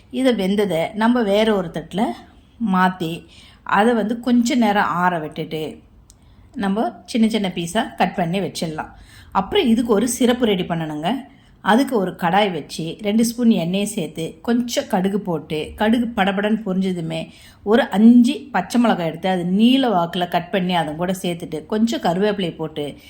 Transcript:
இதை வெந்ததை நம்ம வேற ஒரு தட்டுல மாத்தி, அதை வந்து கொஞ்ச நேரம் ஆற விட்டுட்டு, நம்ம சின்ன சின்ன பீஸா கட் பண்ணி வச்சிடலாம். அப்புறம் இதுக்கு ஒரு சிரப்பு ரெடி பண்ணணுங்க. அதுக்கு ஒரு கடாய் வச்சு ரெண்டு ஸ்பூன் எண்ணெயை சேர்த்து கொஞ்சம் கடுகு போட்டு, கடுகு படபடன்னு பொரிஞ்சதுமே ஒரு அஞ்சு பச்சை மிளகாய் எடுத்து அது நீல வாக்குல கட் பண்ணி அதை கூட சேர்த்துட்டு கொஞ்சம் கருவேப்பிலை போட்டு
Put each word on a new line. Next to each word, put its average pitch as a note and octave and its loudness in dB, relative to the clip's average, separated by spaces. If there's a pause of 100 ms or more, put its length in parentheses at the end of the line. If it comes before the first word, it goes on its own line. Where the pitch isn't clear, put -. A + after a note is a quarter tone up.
இதை B3+ 2
வெந்ததை F#3+ 0 (120)
நம்ம A#3 2
வேற G#3+ 2
ஒரு F3+ -4
தட்டுல F3 -6 (680)
மாத்தி, F#3 2 (500)
அதை G#3+ 4
வந்து A3 -2
கொஞ்ச B3 2
நேரம் G#3 2 (120)
ஆற F3+ 2
விட்டுட்டு, D#3 -8 (920)
நம்ம G#3+ -2 (140)
சின்ன A3+ 2
சின்ன G#3 -2
பீஸா F3 -2 (140)
கட் - 0
பண்ணி F3+ -2
வச்சிடலாம். D#3 -6 (380)
அப்புறம் C#4 0
இதுக்கு A#3 2
ஒரு G#3 2
சிரப்பு B3 0
ரெடி F#3+ 0
பண்ணணுங்க. D#3+ -4 (520)
அதுக்கு C4 2
ஒரு F#3 0
கடாய் F#3+ 2
வச்சு D#3 -8 (180)
ரெண்டு A3 2
ஸ்பூன் A#3 0
எண்ணெயை F#3+ 0
சேர்த்து E3 -6 (160)
கொஞ்சம் A#3+ -2
கடுகு G3 0
போட்டு, E3 -6
கடுகு A3 0
படபடன்னு G3+ 0
பொரிஞ்சதுமே F3+ -2 (440)
ஒரு A3+ 4 (140)
அஞ்சு A#3+ 8 (160)
பச்சை G3 -2
மிளகாய் E3+ 2
எடுத்து E3 -4
அது F3+ 0
நீல A#3 4
வாக்குல F3 0
கட் E3+ -4
பண்ணி F#3 0
அதை D#3 -2
கூட F3+ -4
சேர்த்துட்டு E3+ -6
கொஞ்சம் A3+ 0
கருவேப்பிலை F#3+ 0
போட்டு D3+ -8 (240)